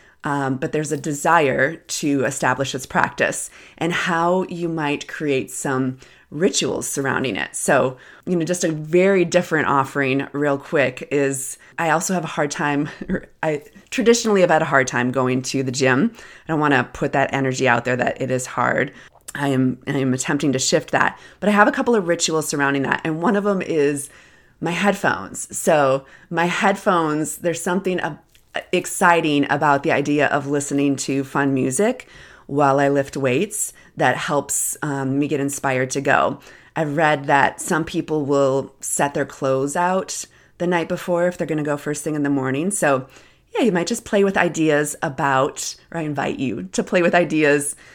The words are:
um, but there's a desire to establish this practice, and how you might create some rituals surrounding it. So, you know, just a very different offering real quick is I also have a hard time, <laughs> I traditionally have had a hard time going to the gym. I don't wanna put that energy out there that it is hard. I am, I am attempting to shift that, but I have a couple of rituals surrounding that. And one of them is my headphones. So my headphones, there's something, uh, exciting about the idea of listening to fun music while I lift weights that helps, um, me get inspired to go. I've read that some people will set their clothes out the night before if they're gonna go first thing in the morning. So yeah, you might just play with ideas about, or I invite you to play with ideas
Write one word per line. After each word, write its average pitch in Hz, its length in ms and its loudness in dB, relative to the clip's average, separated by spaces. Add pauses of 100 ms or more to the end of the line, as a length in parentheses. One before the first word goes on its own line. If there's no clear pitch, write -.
(240)
um, 139 340 -2
but 156 140 -6
there's 151 200 -4
a 151 60 0
desire 147 800 0
to 143 480 -2
establish 131 480 -2
this 131 120 -8
practice, - 640 -2 (280)
and 170 140 -2
how 175 520 0
you 170 260 -6
might 147 380 -4
create 139 420 -2
some 131 480 -2 (320)
rituals - 580 -2
surrounding 135 480 -2
it. - 200 -6
So, 139 420 2 (280)
you 180 100 0
know, 165 100 0
just 175 180 -2
a 165 80 0
very 175 540 2
different 165 420 0
offering 135 640 0
real 143 260 0
quick 135 540 -2
is 139 460 -2 (200)
I 170 120 0
also 170 240 0
have 170 100 -2
a 160 40 -6
hard 151 240 -2
time, 147 360 -2 (280)
<laughs> - 280 -10
I 156 200 -2 (260)
traditionally 220 520 4
have 175 100 6
had 156 100 6
a 160 40 0
hard 135 220 2
time 123 240 0
going 127 320 0
to 135 200 -4
the 131 80 -4
gym. 131 440 2
I - 320 -20
don't 160 120 0
wanna 139 340 2
put 139 200 -4
that 139 200 0
energy 131 340 0
out 120 160 2
there 123 140 -2
that - 240 -2
it 131 100 -2
is 127 140 -2
hard. - 480 -2 (400)
I 139 160 -2
am, 127 380 0
I 139 40 -2
am 135 220 0
attempting 143 400 -2
to 131 60 -2
shift - 320 0
that, - 260 0 (220)
but 190 100 0
I 208 40 4
have 208 140 6
a - 40 4
couple 240 240 0
of 185 120 0
rituals 160 400 0
surrounding 139 360 0
that. - 200 0
And 160 180 -4
one 196 140 2
of 202 80 0
them 202 180 0
is 147 480 0 (500)
my 165 120 -4
headphones. 175 880 -2
So 139 480 2 (240)
my 170 160 0
headphones, 175 920 0
there's 165 240 -4
something, 185 380 -2
uh, 156 180 -6 (540)
exciting 170 760 2
about 143 340 2
the 160 80 0
idea 147 360 2
of 139 200 0
listening 143 500 0
to 135 260 -2
fun 139 300 0
music 135 540 0 (400)
while 139 320 4
I 139 100 4
lift 139 260 0
weights 139 580 -2 (220)
that 131 220 2
helps, - 640 -2
um, 139 380 -2
me 147 80 2
get 143 120 -2
inspired 135 520 -2
to 139 100 -4
go. 123 380 2 (360)
I've 151 220 -2
read 151 280 2
that 139 360 4
some 160 240 -2
people 156 400 -4
will 135 560 2
set - 320 -2
their 143 120 -2
clothes 139 500 -2
out 180 500 -2 (320)
the 175 100 -2
night 170 200 0
before 175 400 0
if 180 100 -2
they're 160 100 -4
gonna 151 160 -2
go 147 140 -2
first 147 260 -6
thing 156 120 -4
in 147 80 -2
the 143 60 0
morning. 139 420 0
So 139 360 0 (480)
yeah, 427 60 0
you 226 100 4
might 175 160 0
just - 180 -6
play 196 180 2
with 196 140 2
ideas 156 640 2
about, 139 720 -2 (160)
or 170 80 -6
I 160 40 -4
invite 143 360 -4
you 131 240 -4
to 190 200 -4
play 185 180 0
with 170 140 4
ideas 151 600 2 (200)